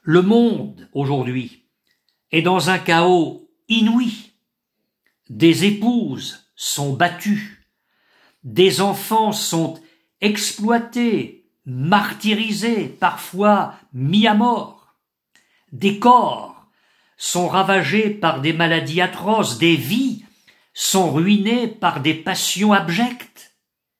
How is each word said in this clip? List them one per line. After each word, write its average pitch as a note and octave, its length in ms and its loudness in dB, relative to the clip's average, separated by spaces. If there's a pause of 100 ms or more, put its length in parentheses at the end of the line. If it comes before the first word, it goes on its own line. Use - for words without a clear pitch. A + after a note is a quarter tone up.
Le E3 200 4
monde, G#3+ 720 0
aujourd'hui, B2+ 680 -4 (680)
est D#3+ 100 0
dans F3 280 0
un F#3 80 2
chaos E3+ 720 0 (180)
inouï. A#3 640 0 (960)
Des D#3 360 4
épouses G#3 880 -2
sont C#3+ 380 -6
battues, F3 720 -4 (760)
des E3+ 360 2
enfants G#3+ 520 0
sont - 500 -4 (400)
exploités, G#3+ 1300 -2 (160)
martyrisés, G#3 1200 -2
parfois F#3 840 0 (200)
mis E3+ 340 2
à G#3 80 4
mort. A#3 600 -2 (760)
Des G3+ 280 -2
corps G3+ 680 2 (480)
sont F3 300 -2
ravagés F#3+ 640 2
par D3+ 300 -2
des D#3 120 0
maladies D#3+ 480 0
atroces, F3+ 560 -2
des E3 180 4
vies G#3 480 -4 (520)
sont F3+ 360 0
ruinées G#3 560 0
par E3 340 -4
des D#3 120 0
passions F#3+ 600 -2
abjectes. G3 840 -4 (440)